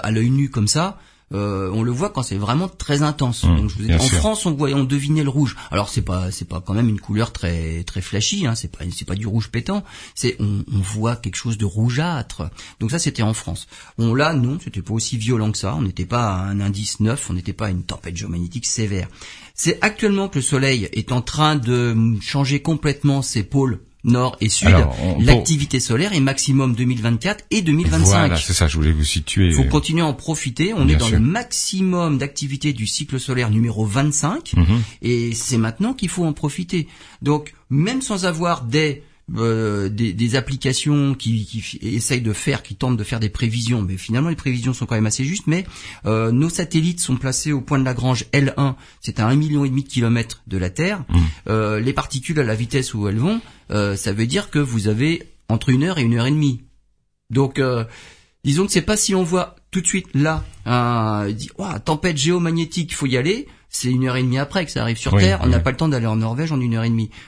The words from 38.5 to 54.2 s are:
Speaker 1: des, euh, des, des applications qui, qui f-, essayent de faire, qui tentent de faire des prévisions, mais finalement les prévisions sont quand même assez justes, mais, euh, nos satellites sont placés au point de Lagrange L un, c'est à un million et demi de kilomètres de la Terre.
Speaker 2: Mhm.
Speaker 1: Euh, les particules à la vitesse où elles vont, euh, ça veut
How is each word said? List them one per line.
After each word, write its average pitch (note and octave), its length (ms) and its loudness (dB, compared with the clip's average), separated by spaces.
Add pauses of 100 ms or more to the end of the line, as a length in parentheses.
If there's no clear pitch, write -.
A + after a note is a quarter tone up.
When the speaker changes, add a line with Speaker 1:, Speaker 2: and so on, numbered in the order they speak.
Speaker 1:
des, D3 400 0 (320)
euh, A2 540 0
des, G#2+ 240 0
des A#2 220 2
applications C#3 800 0
qui, A2+ 320 -2
qui A2+ 140 -10
f-, - 220 -10
essayent A#2+ 400 -2
de A2 120 0
faire, - 300 -4
qui G#2 120 -12
tentent B2+ 200 0
de G#2+ 80 -2
faire A2+ 160 -4
des A2 100 2
prévisions, A#2 520 0
mais F#2 160 -4
finalement B2+ 320 -2
les D#3+ 80 -2
prévisions B2 360 -2
sont A#2+ 120 -6
quand A#2+ 100 -2
même A2 120 2
assez C3 180 -2
justes, F3+ 220 -6
mais, F3 180 0 (400)
euh, A2+ 260 2
nos C#3 180 4
satellites E3+ 520 0
sont C3 160 0
placés C3+ 340 -2
au C#3 80 0
point C3+ 200 0
de C3 40 2
Lagrange B2 480 0
L C3+ 240 4
un, C3+ 220 0 (240)
c'est - 180 -4
à A2 80 4
un B2+ 80 4
million D3 300 2
et C3+ 40 0
demi C3+ 140 0
de C3+ 60 -16
kilomètres A#2 580 0
de F#2+ 100 -4
la F2+ 120 0
Terre. F3 400 -2
Speaker 2:
Mhm. E2+ 120 4 (280)
Speaker 1:
Euh, G#2+ 320 0
les B2+ 120 0
particules C#3 460 -2
à C#3+ 40 2
la A2 120 0
vitesse A#2+ 380 -2
où G#2 160 -2
elles G#2 80 0
vont, G#3 240 0 (280)
euh, G2+ 280 0
ça G2+ 160 -2
veut A2 140 0